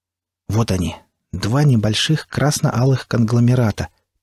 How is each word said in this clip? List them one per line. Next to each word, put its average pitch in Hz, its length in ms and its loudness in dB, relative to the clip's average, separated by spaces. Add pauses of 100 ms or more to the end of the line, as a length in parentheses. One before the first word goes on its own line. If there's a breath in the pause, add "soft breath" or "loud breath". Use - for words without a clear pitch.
(480)
Вот 110 220 -2
они, 87 260 -4 (360)
два 104 320 0
небольших 120 640 0
красно-алых 131 800 0
конгломерата, 120 800 0 (340)